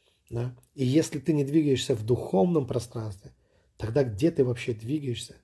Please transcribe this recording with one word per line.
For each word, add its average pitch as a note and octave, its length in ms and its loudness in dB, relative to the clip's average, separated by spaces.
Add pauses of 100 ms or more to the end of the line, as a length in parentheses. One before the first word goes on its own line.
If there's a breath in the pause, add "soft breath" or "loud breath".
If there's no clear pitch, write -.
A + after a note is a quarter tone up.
(300)
Да? A#2+ 240 -6 (200)
И C3+ 100 -2
если D3+ 340 2
ты - 140 0
не D3 120 2
двигаешься C#3 500 2
в G#2+ 100 -6
духовном D#3+ 640 2
пространстве, A2+ 640 -8 (440)
тогда A2+ 280 0
где A#2+ 260 0
ты D3 140 2
вообще B2 280 -4
двигаешься? A#2+ 720 -6